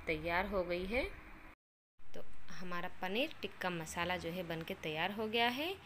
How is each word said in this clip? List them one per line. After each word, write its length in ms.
तैयार 400
हो 160
गई 220
है। 180
तो 240
हमारा 380
पनीर 400
टिक्का 300
मसाला 460
जो 140
है 140
बन 180
के 100
तैयार 280
हो 160
गया 220
है, 260